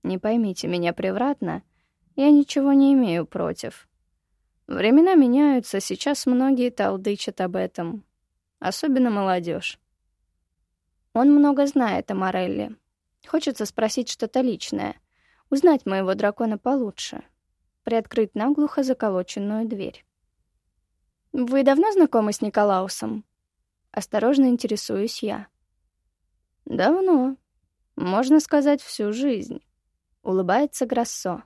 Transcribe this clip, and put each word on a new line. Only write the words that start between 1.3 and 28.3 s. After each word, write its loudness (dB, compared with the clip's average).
я 4
ничего 4
не 6
имею 2
против. -8
Времена 4
меняются, 4
сейчас -4
многие 2
толдычат -4
об -4
этом. -6
Особенно 0
молодежь». -4
Он 4
много 4
знает -2
о -4
Морелли. -4
Хочется -2
спросить -4
что-то -4
личное, -4
узнать 4
моего -2
дракона -2
получше, -6
приоткрыть -2
наглухо 0
заколоченную -4
дверь. -10
«Вы 0
давно 4
знакомы 4
с -8
Николаусом?» -2
Осторожно 2
интересуюсь -4
я. -8
«Давно. 0
Можно 2